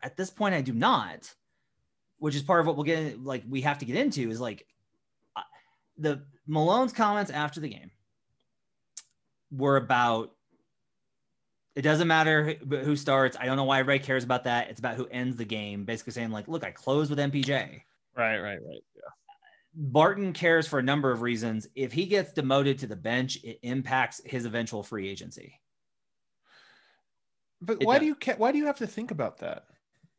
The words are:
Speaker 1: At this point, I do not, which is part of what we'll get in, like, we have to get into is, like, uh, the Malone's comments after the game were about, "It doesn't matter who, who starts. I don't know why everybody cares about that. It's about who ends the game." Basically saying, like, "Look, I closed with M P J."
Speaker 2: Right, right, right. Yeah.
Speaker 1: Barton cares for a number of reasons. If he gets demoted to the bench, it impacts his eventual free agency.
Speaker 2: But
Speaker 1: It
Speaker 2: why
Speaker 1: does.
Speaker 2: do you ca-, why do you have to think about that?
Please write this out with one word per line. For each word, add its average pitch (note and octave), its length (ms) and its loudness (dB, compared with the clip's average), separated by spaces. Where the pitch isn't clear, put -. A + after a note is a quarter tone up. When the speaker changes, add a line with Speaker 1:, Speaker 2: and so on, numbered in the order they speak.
Speaker 1:
At G#2+ 160 -12
this F#3 100 -4
point, G3+ 260 0
I D#3 60 0
do B2+ 140 -4
not, A#2 580 0
which D3+ 160 -2
is C#3+ 80 -2
part E3+ 180 4
of D#3 60 2
what D#3 100 2
we'll D3 80 -2
get D#3+ 140 0
in, C3 260 -6
like, C3 240 -6
we C3 140 -4
have C#3+ 160 2
to B2+ 80 -8
get B2 100 -2
into F#3 320 0
is, A2 120 -4
like, A#2 260 -8
uh, - 100 -8
the D3 300 -2
Malone's F3 460 2
comments G#3 380 2
after D3 300 -4
the D3+ 100 -8
game - 200 -18
were C#3 280 4
about, A#2+ 560 2
"It C#3 80 -4
doesn't D#3 260 4
matter D#3 500 4
who, C#3+ 100 0
who D3 180 0
starts. C3+ 420 2
I B2+ 80 -4
don't C3 100 0
know C#3 80 0
why C3+ 140 4
everybody C3+ 260 2
cares C3 200 0
about B2 200 0
that. A#2+ 240 0
It's A#2 120 -16
about A2+ 160 -4
who B2 100 -6
ends B2 300 -4
the A#2 80 -6
game." G#2 400 -8
Basically A2+ 280 -8
saying, A#2 200 -6
like, G#2 160 -8
"Look, D#3+ 160 -6
I F#2+ 80 -8
closed C#3+ 380 0
with C#3+ 100 0
M C#3 100 0
P C#3 120 -2
J." B2 420 -4
Speaker 2:
Right, A2 240 0
right, G2 200 -6
right. A1 240 -16
Yeah. - 80 -20
Speaker 1:
Barton D#3+ 580 4
cares E3 340 4
for D3 140 0
a - 20 0
number C#3 300 4
of A2+ 100 0
reasons. A2+ 540 -2
If C3 160 -2
he E3+ 140 0
gets F#3 260 0
demoted C#3 480 2
to C3 60 -6
the G#2 100 -8
bench, B2 480 -2
it A2+ 180 -14
impacts B2+ 600 -2
his B2 200 -6
eventual A#2 380 -4
free G2+ 260 -8
agency. - 520 -14
Speaker 2:
But F#3+ 200 -4
Speaker 1:
It C3+ 60 4
Speaker 2:
why A#3+ 80 6
Speaker 1:
does. D4 60 6
Speaker 2:
do D#4 60 2
you D4+ 100 0
ca-, - 200 -2
why A3+ 160 4
do D4 60 0
you D4+ 80 0
have C#4+ 120 -2
to A3+ 100 -4
think A3+ 240 -10
about C#3 260 -4
that? - 280 -10